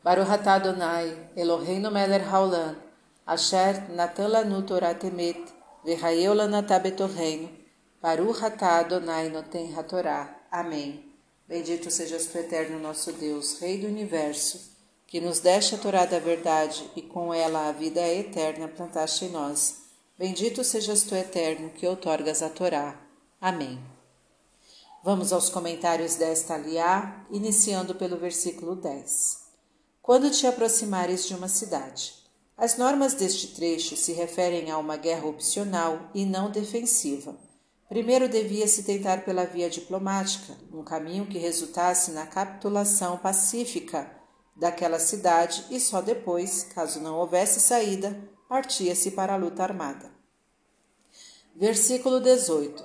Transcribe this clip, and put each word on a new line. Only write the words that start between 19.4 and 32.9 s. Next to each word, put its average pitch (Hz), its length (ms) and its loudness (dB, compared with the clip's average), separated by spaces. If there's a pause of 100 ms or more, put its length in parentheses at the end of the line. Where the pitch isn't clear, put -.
Bendito 196 460 -2
sejas 208 400 0
tu, - 100 -2
eterno, 165 560 -2
que - 160 -8
outorgas 156 560 0
a 160 80 -4
Torá. 151 500 -2 (400)
Amém. 151 400 -4 (1200)
Vamos 185 280 0
aos 170 160 2
comentários 170 680 0
desta 160 400 0
aliá, 165 760 0
iniciando 202 640 0
pelo 180 240 -4
versículo 170 580 -4
dez. 147 640 -4 (640)
Quando 254 300 6
te 262 160 4
aproximares 202 800 2
de 185 80 -6
uma 185 120 -8
cidade. 151 640 -4 (460)
As 233 180 2
normas 269 380 4